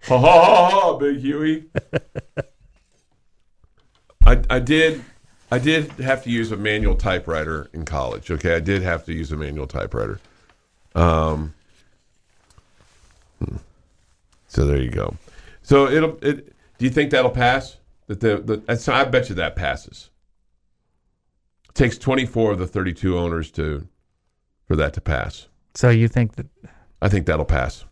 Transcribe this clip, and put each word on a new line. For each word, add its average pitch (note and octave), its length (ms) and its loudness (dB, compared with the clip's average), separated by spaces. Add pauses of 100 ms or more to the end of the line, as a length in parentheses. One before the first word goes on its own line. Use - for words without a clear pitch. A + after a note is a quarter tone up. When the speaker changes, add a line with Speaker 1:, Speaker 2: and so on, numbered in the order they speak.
Speaker 1:
Ha B2+ 140 2
ha E3 280 8
ha F3+ 240 6
ha, F3+ 280 2
Big C#3 220 -2
Huey. D3+ 460 -4 (260)
<laughs> - 440 -10 (1900)
I, B2 240 8
I B2+ 100 2
did, D#3 440 2 (480)
I B2 80 0
did D3 340 0
have C3 300 -4
to A#2+ 80 -12
use A2+ 200 -2
a G#2+ 60 -6
manual G#2 380 0
typewriter D#2+ 800 -4
in D#2 120 -10
college. B1+ 460 -8
Okay, E2+ 240 -2
I E2+ 40 0
did F#2+ 220 -2
have E2+ 240 -4
to E2 80 -10
use D#2+ 180 -8
a D2+ 60 -8
manual D2 300 -8
typewriter. G#1+ 520 -8 (760)
Um, D#2+ 580 0 (1900)
hmm. - 140 -10 (920)
So - 180 0
there C#2+ 160 0
you B1 80 -6
go. G1+ 260 -8 (460)
So C#3 280 4
it'll, D#3 320 0
it, D3 260 -4 (300)
do A#2+ 80 -4
you C3 60 0
think D3 200 0
that'll B2+ 200 2
pass? B2 460 -2 (300)
That G2+ 140 -10
the, G#2+ 160 2
the, G#2+ 200 -4
that's, A2+ 320 -6
I C3 160 2
bet B2 240 -2
you G2 60 -8
that E2+ 200 -6
passes. - 540 -8 (1600)
It - 60 -20
takes B2 220 0
twenty-four B2 540 0
of F#2+ 80 -4
the F2+ 80 -6
thirty-two F2+ 500 -4
owners E2 340 -4
to, D#2 360 -6 (800)
for D#2 80 0
that D2+ 180 0
to - 80 -10
pass. - 460 -6 (280)
Speaker 2:
So B2+ 140 4
you A#2 180 4
think A#2 280 -2
that - 100 -12 (560)
Speaker 1:
I F#2+ 80 0
think G2 160 0
that'll D#2 200 0
pass. - 460 -2